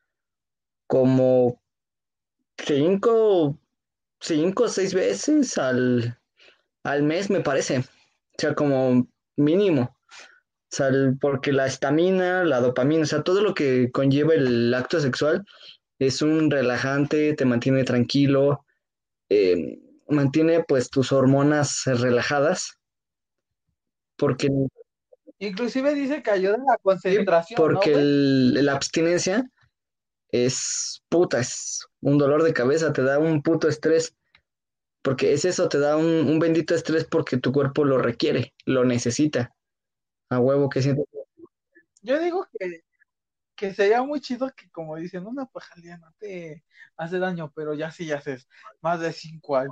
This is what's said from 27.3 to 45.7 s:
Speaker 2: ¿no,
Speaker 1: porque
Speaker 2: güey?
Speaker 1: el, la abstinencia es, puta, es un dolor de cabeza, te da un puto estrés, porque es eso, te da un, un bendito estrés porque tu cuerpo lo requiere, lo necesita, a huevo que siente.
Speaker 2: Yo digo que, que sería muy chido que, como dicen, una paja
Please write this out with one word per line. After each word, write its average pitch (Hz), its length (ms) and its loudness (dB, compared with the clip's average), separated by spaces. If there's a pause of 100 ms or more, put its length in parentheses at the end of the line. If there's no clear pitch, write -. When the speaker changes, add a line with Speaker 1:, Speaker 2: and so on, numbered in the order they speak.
Speaker 2:
¿no, 160 60 4
Speaker 1:
porque 147 260 2
Speaker 2:
güey? 143 100 4
Speaker 1:
el, 139 640 4
la 139 80 2
abstinencia 175 760 -2 (800)
es, - 800 -2
puta, 170 300 2
es - 480 -8 (140)
un 143 160 2
dolor 143 260 2
de 160 100 2
cabeza, 143 400 0
te 135 100 -2
da 139 160 0
un 156 240 0
puto 165 260 0
estrés, 160 460 -2 (880)
porque 135 300 0
es 147 120 0
eso, 180 240 0
te 143 100 0
da 147 180 0
un, 160 80 0
un 160 340 2
bendito 165 360 0
estrés 160 300 -2
porque 147 320 -2
tu 131 140 -2
cuerpo 139 340 0
lo 135 140 2
requiere, 135 540 -2 (120)
lo 127 200 2
necesita, 123 680 -2 (760)
a 127 100 0
huevo 139 300 2
que 135 120 -2
siente. 143 220 0 (1000)
Speaker 2:
Yo 262 180 -2
digo 349 280 -4 (120)
que, 175 220 -10 (760)
que 196 180 -8
sería 214 300 2
muy 285 180 -6
chido 254 340 -8
que, - 160 -20
como 160 260 -12
dicen, 180 300 -12
una 262 180 -10
paja - 300 -20